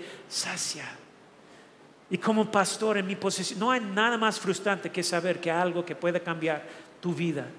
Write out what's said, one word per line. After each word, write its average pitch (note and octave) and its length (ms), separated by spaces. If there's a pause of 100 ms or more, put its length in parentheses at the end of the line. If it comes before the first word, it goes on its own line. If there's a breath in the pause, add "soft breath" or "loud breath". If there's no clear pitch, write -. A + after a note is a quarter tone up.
(280 loud breath)
sacia. - 560 (1300 loud breath)
Y F#3 80
como G#3+ 340
pastor G3+ 460
en F#3+ 100
mi G3 80
posición, F#3+ 460
no A#3+ 100
hay B3+ 80
nada A3 380
más G#3+ 200
frustrante F3+ 520
que F3+ 120
saber E3+ 380
que E3+ 100
algo F3 360
que - 100
puede F3 260
cambiar D#3+ 460 (320 loud breath)
tu F3 160
vida, C#3+ 320 (120)